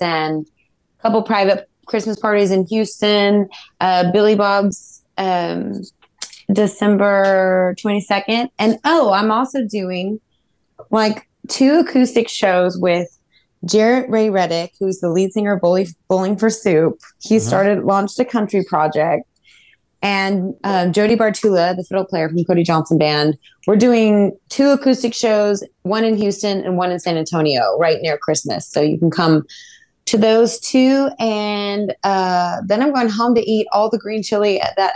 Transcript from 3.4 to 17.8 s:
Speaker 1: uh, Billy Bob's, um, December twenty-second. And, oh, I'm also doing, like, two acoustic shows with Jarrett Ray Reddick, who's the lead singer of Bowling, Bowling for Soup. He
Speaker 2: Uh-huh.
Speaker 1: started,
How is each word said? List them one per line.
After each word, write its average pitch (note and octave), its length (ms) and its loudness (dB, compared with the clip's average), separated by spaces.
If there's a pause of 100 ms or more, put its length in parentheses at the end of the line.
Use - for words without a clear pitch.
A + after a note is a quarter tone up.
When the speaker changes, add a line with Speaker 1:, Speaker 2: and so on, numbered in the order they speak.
Speaker 1:
uh, F3+ 320 0
Billy G#3+ 220 4
Bob's, G3+ 680 -2 (140)
um, F3+ 640 -4 (720)
December G3 1300 2
twenty-second. G#3 800 -2
And, A3 260 0
oh, C#4+ 280 2
I'm G#3 180 0
also C4 360 -2
doing, F#3+ 540 -6 (680)
like, G#3+ 380 -2 (200)
two C#4 300 4
acoustic B3+ 500 2
shows F3+ 480 0
with F3 320 0 (560)
Jarrett A3+ 460 2
Ray G#3+ 200 0
Reddick, F3 500 -2
who's F#3+ 200 -4
the F3 100 -2
lead F#3+ 220 0
singer G#3 220 0
of F#3 60 -4
Bowling, F#3 260 2 (220)
Bowling F#3+ 280 0
for A3 140 2
Soup. E3+ 480 2 (240)
He A3 140 2
Speaker 2:
Uh-huh. G#3+ 100 2
Speaker 1:
started, G3 380 0